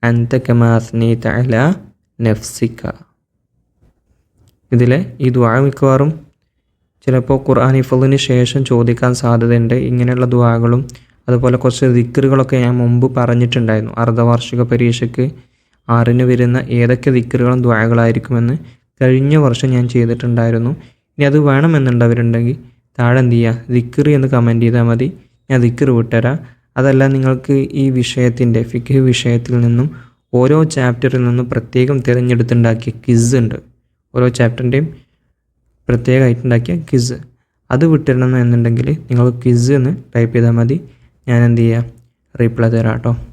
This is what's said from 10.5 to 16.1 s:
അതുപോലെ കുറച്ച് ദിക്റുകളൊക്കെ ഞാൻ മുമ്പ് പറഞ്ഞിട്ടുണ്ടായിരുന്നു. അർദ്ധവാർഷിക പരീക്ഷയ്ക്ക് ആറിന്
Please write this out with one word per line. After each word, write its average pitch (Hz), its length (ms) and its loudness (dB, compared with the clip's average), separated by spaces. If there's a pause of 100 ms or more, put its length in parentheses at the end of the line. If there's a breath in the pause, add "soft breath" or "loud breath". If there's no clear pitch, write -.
അതുപോലെ 123 360 0
കുറച്ച് 131 240 0 (100)
ദിക്റുകളൊക്കെ 131 680 0
ഞാൻ 123 160 0
മുമ്പ് 120 260 2 (100)
പറഞ്ഞിട്ടുണ്ടായിരുന്നു. 120 840 0
അർദ്ധവാർഷിക 117 600 0 (100)
പരീക്ഷയ്ക്ക് 120 540 0 (600 soft breath)
ആറിന് 120 420 2